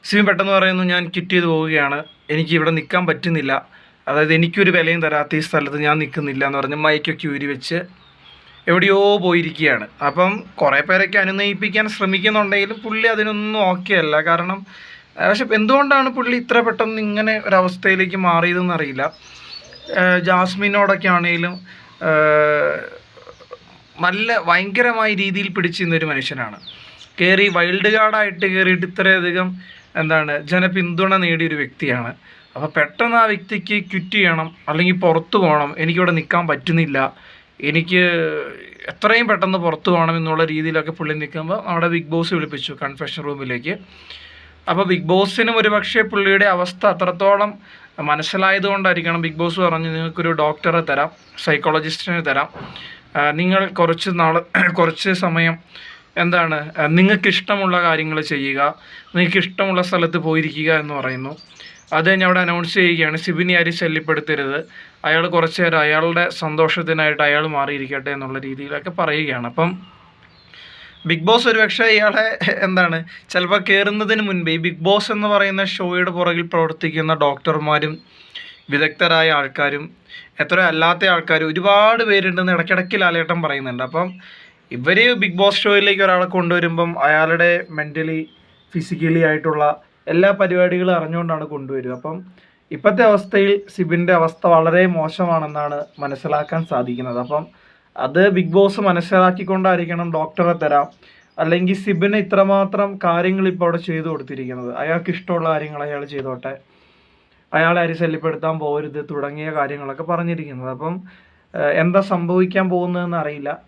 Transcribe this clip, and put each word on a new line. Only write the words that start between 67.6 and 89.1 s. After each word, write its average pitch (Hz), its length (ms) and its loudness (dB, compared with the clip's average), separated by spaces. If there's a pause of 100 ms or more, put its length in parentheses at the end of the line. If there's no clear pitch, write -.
എന്നുള്ള 135 300 -8
രീതിയിലൊക്കെ 139 500 -10
പറയുകയാണ്. 151 580 -4
അപ്പം 165 240 0 (1300)
ബിഗ് 160 180 0
ബോസ് 233 240 4
ഒരുപക്ഷെ 220 360 2
ഇയാളെ, 220 540 2 (220)
എന്താണ്, 180 440 0 (260)
ചിലപ്പോൾ 185 300 0 (100)
കയറുന്നതിന് 208 520 2
മുൻപേ 180 300 -2
ഈ 165 60 0
ബിഗ് 165 220 -4
ബോസ് 202 320 2
എന്ന് 208 160 -2
പറയുന്ന 196 380 0
ഷോയുടെ 180 460 -2
പുറകിൽ 175 300 -2
പ്രവർത്തിക്കുന്ന 160 720 -2
ഡോക്ടർമാരും 151 840 -2 (720)
വിദഗ്ധരായ 160 640 2
ആൾക്കാരും 143 580 -2 (500)
എത്രയോ 180 260 2
അല്ലാത്ത 170 400 2
ആൾക്കാരും 160 420 2
ഒരുപാട് 202 560 4
പേരുണ്ടെന്ന് 185 500 2
ഇടയ്ക്കിടയ്ക്ക് 180 480 0
ലാലേട്ടൻ 170 400 0
പറയുന്നുണ്ട്. 135 420 -4
അപ്പം 165 300 -4 (580)
ഇവർ 190 420 4
ബിഗ് 190 240 -2
ബോസ് 202 200 4
ഷോയിലേക്ക് 202 440 4
ഒരാളെ 185 240 4
കൊണ്ടുവരുമ്പം 170 800 0
അയാളുടെ 165 680 4
mentally, 156 500 -6 (520)
physically 165 500 0